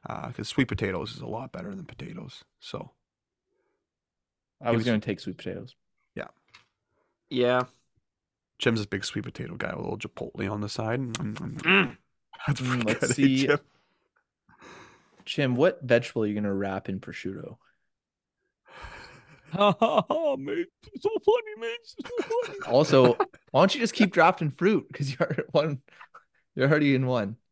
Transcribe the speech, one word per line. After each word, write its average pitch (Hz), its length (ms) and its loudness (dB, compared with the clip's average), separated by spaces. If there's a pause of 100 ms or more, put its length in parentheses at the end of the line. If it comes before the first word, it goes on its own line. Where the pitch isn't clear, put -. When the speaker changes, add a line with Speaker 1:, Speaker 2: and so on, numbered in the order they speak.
Speaker 1:
uh, - 240 -8
'cause - 160 -10
sweet 131 200 0
potatoes 98 460 -4
is - 60 -14
a - 60 -12
lot 110 260 -10
better 98 220 -10
than 160 120 -12
potatoes. - 580 -16 (160)
So - 320 -12 (1700)
Speaker 2:
I 120 120 0
was 117 80 2
Speaker 1:
Give - 20 -
us 120 100 2
Speaker 2:
gonna 110 80 4
take 104 200 -4
sweet 92 180 -10
potatoes. 98 380 -12 (380)
Speaker 1:
Yeah. - 140 -10 (1000)
Speaker 3:
Yeah. 123 340 2 (920)
Speaker 1:
Jim's 113 220 2
a 101 80 -6
big 101 160 -4
sweet - 200 -6
potato - 320 -10
guy - 180 -6
with 78 120 -6
a 87 40 -4
little - 80 -6
chipotle - 520 -8
on 104 100 -6
the 104 80 -6
side. 113 320 -4
Mm, 123 120 -6
mm, 104 240 -4
mm. - 260 -10
Speaker 3:
Mm. 185 340 0 (500)
Speaker 1:
That's 139 140 0
Speaker 2:
Mm, 127 240 0
Speaker 1:
pretty - 0 -
Speaker 2:
let's 113 220 0
Speaker 1:
good, 120 160 2
eh, 139 60 6
Speaker 2:
see. 135 60 2
Speaker 1:
Jim? 139 240 4 (1700)
Speaker 2:
Jim, 131 280 0
what 147 280 2
vegetable 120 400 2
are 107 40 2
you 104 80 0
gonna 104 200 -2
wrap 98 340 -2
in 95 120 -4
prosciutto? - 580 -10 (1900)
Speaker 4:
<laughs> - 40 -4
Oh, 247 840 4
man, 302 260 -4 (280)
it's - 100 -14
so 415 80 2 (140)
funny, 440 360 2
man. 466 200 -6
It's - 140 -20 (140)
so 480 60 -10 (140)
funny. 453 380 -4
Speaker 2:
Also, 131 540 6 (300)
why 131 100 4
don't 190 140 6
you 294 60 -4
just 233 140 0
keep 202 180 4
drafting 170 380 4
fruit? 185 420 2
'Cause 135 260 -6
you're - 260 0
<laughs> - 80 -20
one, 151 300 2 (720)
you're 131 140 2
already 147 260 6
in 131 120 4
one. 117 300 0 (160)